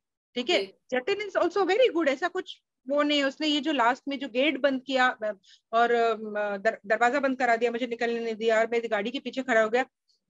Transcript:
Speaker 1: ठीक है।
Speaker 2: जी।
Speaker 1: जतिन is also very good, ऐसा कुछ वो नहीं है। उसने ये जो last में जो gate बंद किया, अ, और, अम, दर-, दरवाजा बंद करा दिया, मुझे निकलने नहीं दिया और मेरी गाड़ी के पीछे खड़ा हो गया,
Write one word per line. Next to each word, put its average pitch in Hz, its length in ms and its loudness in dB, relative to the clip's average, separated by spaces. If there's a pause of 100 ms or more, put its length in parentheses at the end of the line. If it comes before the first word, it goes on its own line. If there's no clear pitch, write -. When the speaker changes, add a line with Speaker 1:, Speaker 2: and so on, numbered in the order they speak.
(360)
Speaker 1:
ठीक 247 140 -4
है। 359 160 0
Speaker 2:
जी। - 320 -8
Speaker 1:
जतिन 392 320 -4
is 359 80 -12
also 339 280 2
very 381 300 4
good, 320 140 2
ऐसा 277 180 0
कुछ - 340 -10 (280)
वो 294 140 2
नहीं 294 160 2
है। 277 60 2
उसने 269 220 -4
ये 294 120 0
जो 285 120 -2
last 254 360 0
में 277 120 -6
जो 269 80 -8
gate 262 300 0
बंद 262 300 0
किया, 254 200 2
अ, 214 260 -4 (400)
और, 233 180 4
अम, 233 260 2 (400)
दर-, 220 280 -2
दरवाजा 240 340 2
बंद 262 200 -2
करा 240 160 4
दिया, 233 160 0
मुझे 240 160 -4
निकलने 233 320 -4
नहीं 226 160 -4
दिया 220 240 2
और 226 120 2
मेरी 233 160 -2
गाड़ी 214 240 -2
के 262 80 -6
पीछे 254 240 -8
खड़ा 233 180 2
हो 214 80 0
गया, 247 160 0 (440)